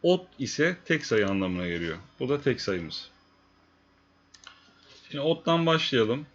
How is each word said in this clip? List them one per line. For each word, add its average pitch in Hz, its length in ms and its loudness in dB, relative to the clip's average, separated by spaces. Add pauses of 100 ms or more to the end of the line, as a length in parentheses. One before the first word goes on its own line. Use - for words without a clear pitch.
Odd 180 240 2 (140)
ise 156 460 -2
tek 160 200 0
sayı 107 220 2
anlamına 92 400 -2
geliyor. 85 300 -4 (220)
Bu 127 100 -4
da 143 120 0
tek 135 200 0
sayımız. 85 500 -6 (2000)
Şimdi 143 140 -6
odd'dan 165 420 2
başlayalım. 143 680 2